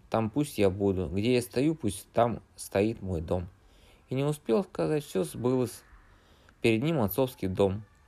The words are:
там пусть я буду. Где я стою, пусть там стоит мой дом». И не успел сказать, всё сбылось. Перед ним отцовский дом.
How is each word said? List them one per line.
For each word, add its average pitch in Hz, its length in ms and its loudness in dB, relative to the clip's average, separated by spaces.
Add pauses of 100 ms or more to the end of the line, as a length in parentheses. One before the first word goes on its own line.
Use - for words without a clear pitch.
там 110 200 0
пусть 147 280 -4
я 98 120 4
буду. 95 380 0
Где 104 280 0
я 120 60 2
стою, 147 340 0
пусть - 360 -6
там 117 300 2 (160)
стоит 107 440 0
мой 92 200 -4
дом». 90 260 -2 (640)
И 131 60 -4
не 139 100 0
успел 190 400 0
сказать, 156 400 -2
всё 190 180 -2
сбылось. 127 580 -2 (800)
Перед 113 240 4
ним 160 160 2
отцовский 127 480 0
дом. 98 360 2 (240)